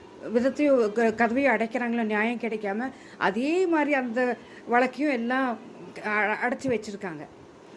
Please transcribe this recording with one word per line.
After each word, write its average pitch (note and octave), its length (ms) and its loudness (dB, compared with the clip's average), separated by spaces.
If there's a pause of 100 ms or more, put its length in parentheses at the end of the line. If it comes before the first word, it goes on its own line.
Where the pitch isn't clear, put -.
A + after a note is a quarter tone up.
(340)
விதத்தையும் C4 580 4
க-, A3+ 240 2
கதவையும் A#3 360 4
அடைக்கிறாங்களோ A#3 520 0
நியாயம் G#3+ 340 0
கிடைக்காம, A3 520 -4 (280)
அதே C4+ 480 0
மாதிரி D4 280 2
அந்த B3 420 0 (340)
வழக்கையும் B3+ 420 2
எல்லாம் B3 460 -2 (480)
அ-, G#3 360 0
அடைச்சி B3+ 260 -2
வச்சிருக்காங்க. G3 580 -4 (500)